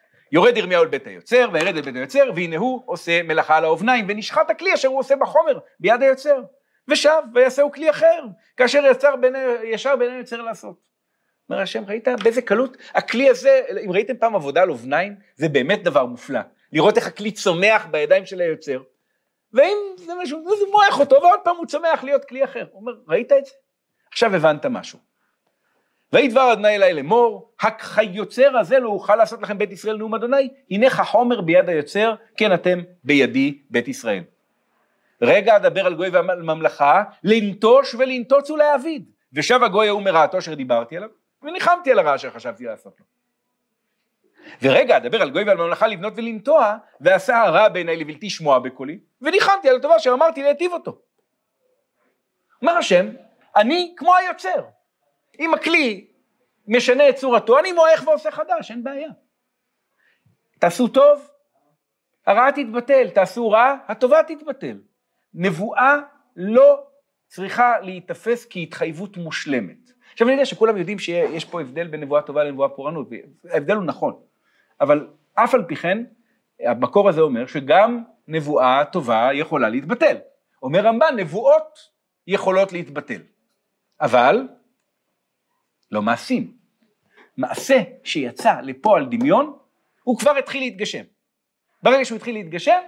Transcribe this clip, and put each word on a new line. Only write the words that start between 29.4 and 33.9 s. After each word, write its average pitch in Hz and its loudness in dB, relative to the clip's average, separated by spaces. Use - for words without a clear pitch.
לכם 202 -8
בית 202 -4
ישראל 208 -8
נאום 214 -8
אדוני, 247 -2
הנה 208 2
החומר 240 0
ביד 175 2
היוצר, 196 -2
כן 208 2
אתם 180 0
בידי 135 0
בית 120 -4
ישראל." 113 -6